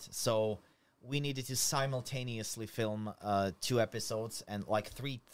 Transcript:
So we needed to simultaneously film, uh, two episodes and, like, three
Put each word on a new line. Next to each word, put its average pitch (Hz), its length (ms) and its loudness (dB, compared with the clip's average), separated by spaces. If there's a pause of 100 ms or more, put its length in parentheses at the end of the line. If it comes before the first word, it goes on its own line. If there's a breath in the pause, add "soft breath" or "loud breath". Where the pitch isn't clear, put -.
(120)
So 110 480 2 (420)
we 135 180 -2
needed 135 280 -2
to 131 100 -4
simultaneously 123 1120 0
film, 107 540 -2
uh, 98 300 4 (100)
two 120 200 4
episodes 110 680 -2
and, 101 200 -4
like, 107 240 2
three 131 280 -6 (140)